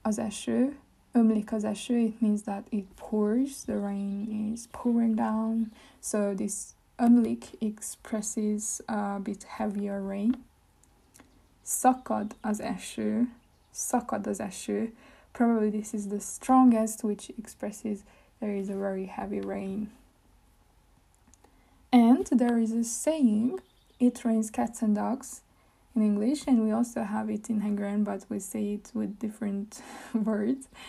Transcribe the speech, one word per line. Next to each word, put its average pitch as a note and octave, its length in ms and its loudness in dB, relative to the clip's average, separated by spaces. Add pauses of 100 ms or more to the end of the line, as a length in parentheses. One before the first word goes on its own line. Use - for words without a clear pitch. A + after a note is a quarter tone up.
az G#3+ 160 0
eső, A#3 600 0 (340)
ömlik A3 400 4
az G#3+ 120 -2
eső, G#3+ 340 -2
it A3+ 220 0
means G#3 220 2
that G3+ 260 -6
it G3+ 180 -4 (240)
pours, A3 540 0
the G#3+ 140 -2
rain G3+ 760 -4
is A#3 80 -6 (100)
pouring A#3 440 2
down. A3 580 0 (300)
So G3+ 320 0
this G3 180 -4 (440)
ömlik A#3 480 6 (160)
expresses G#3+ 1300 -4
a G3+ 360 -2
bit G3+ 200 -6
heavier G3+ 600 -4
rain. G3+ 420 -2 (1200)
Szakad A3+ 760 0
az G#3+ 200 -2
eső, G#3+ 720 -2 (380)
szakad A3 560 -4
az G#3 140 -2
eső. G#3 540 -4 (380)
Probably A3+ 380 2
this G#3 220 -6
is G#3 140 -6
the G3+ 120 -4
strongest, A3+ 840 4
which G#3 340 -4
expresses G#3 600 -8 (400)
there G#3 160 -4
is G3 160 -4
a G3 60 -4
very F#3+ 300 -4
heavy G3+ 340 -6
rain. G3 500 -6 (2000)
And B3 340 8
there A#3+ 320 4
is A3+ 140 2
a A#3 100 0
saying, B3+ 760 2 (380)
"It B3 260 2
rains A3 260 0
cats A#3 320 -4
and G#3+ 120 4
dogs," G#3 480 -4 (520)
in A3 80 4
English, G#3+ 460 2
and A#3 140 6
we A3 100 2
also A#3 300 0
have G#3+ 260 -4
it G#3+ 220 -6
in G#3+ 100 2
Hungarian, G3+ 420 0
but G3+ 280 -2
we G#3 80 -4
say G#3 360 -4
it G#3 200 -10
with G#3 240 -4
different G#3 640 -6 (160)
<laughs> - 160 -12
words. A3 540 0 (200)